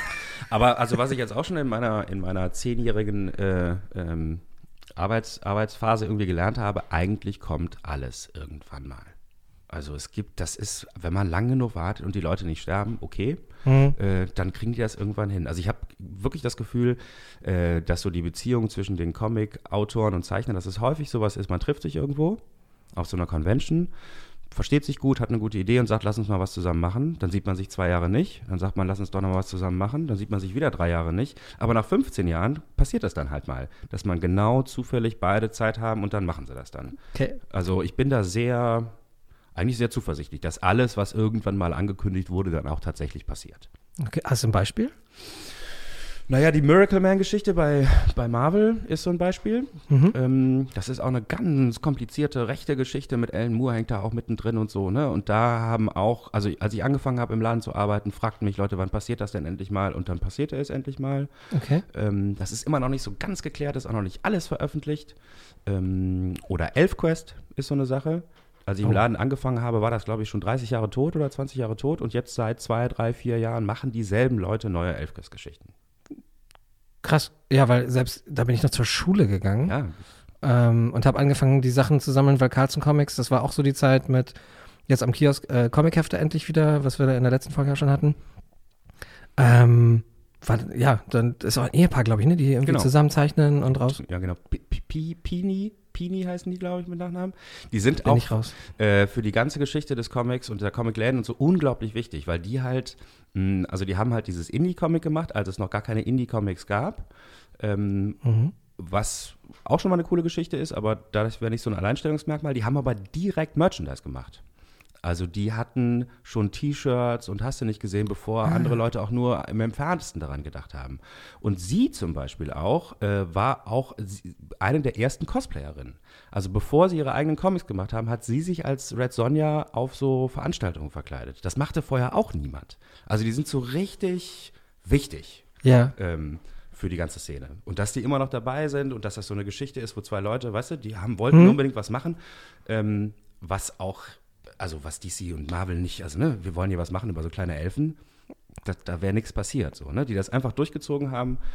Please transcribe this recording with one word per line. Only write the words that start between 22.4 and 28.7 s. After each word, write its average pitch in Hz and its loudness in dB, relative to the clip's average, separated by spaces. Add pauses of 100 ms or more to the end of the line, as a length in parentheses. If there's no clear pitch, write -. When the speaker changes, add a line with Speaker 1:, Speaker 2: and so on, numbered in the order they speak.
Speaker 1:
auf 87 -4
so 90 -6
einer 87 0
Convention 117 2 (600)
versteht - 2
sich 143 -4
gut, 135 2
hat 117 -2
eine 113 0
gute 110 -4
Idee 104 4
und 117 2
sagt, 110 0
"Lass 107 -2
uns 107 -2
mal 101 2
was 95 -2
zusammen 87 0
machen." 123 0
Dann 92 0
sieht 92 0
man 95 0
sich 95 -6
zwei 90 -2
Jahre 87 2
nicht. 139 0
Dann 95 -2
sagt 95 -2